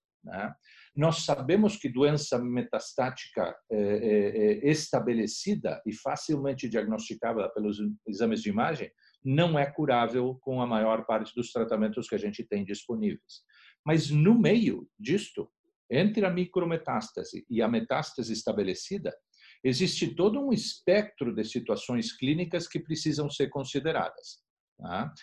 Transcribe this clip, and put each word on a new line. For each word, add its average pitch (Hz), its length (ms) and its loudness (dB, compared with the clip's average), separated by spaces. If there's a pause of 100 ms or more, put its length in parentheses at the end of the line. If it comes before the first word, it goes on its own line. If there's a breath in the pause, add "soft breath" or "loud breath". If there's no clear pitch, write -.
(240)
né? 95 320 -8 (420 loud breath)
Nós 160 280 2
sabemos 165 520 2
que - 120 -4
doença 143 500 2
metastática, 123 1120 -4 (160)
é, 110 80 -2
é, 104 760 2
é 143 180 2
estabelecida 117 1120 -2
e 107 80 -4
facilmente 135 760 -4
diagnosticável 110 840 -2
pelos 104 280 -2 (280)
exames 110 340 0
de 107 80 -4
imagem 117 440 -2 (320 soft breath)
não 151 340 4
é 139 80 4
curável 127 760 0
com 127 220 -2
a 123 60 0
maior 110 360 2
parte 110 300 -2
dos 120 160 -4
tratamentos 110 580 0
que - 60 -2
a 101 40 2
gente 104 260 -6
tem 101 200 -2
disponíveis. 104 760 -6 (420 soft breath)
Mas 151 240 2
no 160 300 8
meio 190 580 4
disto, 151 540 -4 (400)
entre 202 340 2
a 185 60 2
micrometástase 170 1200 -4
e 113 100 0
a 113 60 4
metástase 117 680 -2
estabelecida, 104 800 -2 (520 soft breath)
existe 160 500 0
todo 214 260 2
um 277 120 0
espectro 180 840 0
de 110 80 0
situações 113 760 -4
clínicas 165 520 -2
que - 100 -6
precisam 151 500 -2
ser 143 200 0
consideradas, 135 960 -4 (340)
tá? 98 340 -6 (100)